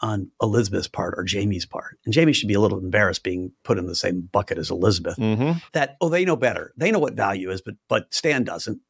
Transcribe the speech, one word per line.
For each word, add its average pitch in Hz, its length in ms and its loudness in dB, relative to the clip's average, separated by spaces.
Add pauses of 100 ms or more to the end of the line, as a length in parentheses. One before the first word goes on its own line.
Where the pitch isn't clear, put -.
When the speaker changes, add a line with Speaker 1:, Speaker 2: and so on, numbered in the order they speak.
Speaker 1:
on 107 300 -2 (100)
Elizabeth's 101 460 2
part 90 300 -6
or 92 80 -4
Jamie's 98 400 -2
part. - 400 -12
And 110 80 -2
Jamie 156 180 6
should 113 160 0
be 104 60 2
a 98 80 4
little 101 180 4
embarrassed 92 420 0
being 92 300 -4 (140)
put 107 120 2
in 90 100 -4
the 87 80 -6
same 90 360 -4
bucket 101 260 -2
as 78 140 -4
Elizabeth, 87 460 0
Speaker 2:
Mm-hmm. 120 400 2 (160)
Speaker 1:
that, 143 260 -2
"Oh, 170 80 2
they 175 160 2
know 175 140 2
better. 110 400 0
They 165 140 2
know 214 80 2
what 123 160 0
value 98 360 -2
is, 95 100 -6
but, 110 140 -12 (140)
but - 240 0
Stan 139 320 0
doesn't. 92 340 -8 (100)